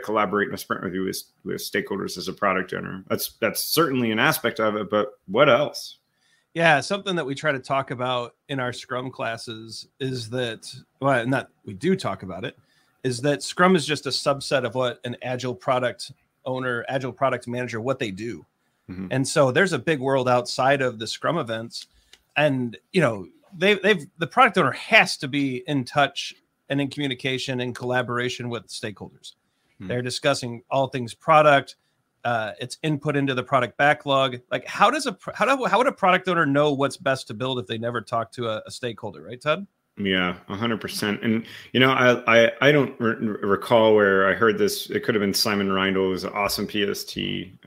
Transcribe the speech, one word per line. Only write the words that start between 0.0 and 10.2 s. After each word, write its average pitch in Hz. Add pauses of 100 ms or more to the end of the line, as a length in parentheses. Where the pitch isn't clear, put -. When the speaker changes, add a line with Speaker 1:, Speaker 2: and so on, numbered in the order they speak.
Speaker 1:
collaborate 104
in 98
a 95
sprint -
review 95
with, 95 (220)
with 92
stakeholders 95
as 82
a 92
product 95
owner. 92
That's, -
that's 107
certainly 131
an 107
aspect 127
of 107
it, 104
but 104 (140)
what 127
else? - (560)
Speaker 2:
Yeah, 165
something 196
that 156
we 139
try 151
to 135
talk 135
about 123 (120)
in 135
our 123
Scrum 127
classes 113 (100)
is 127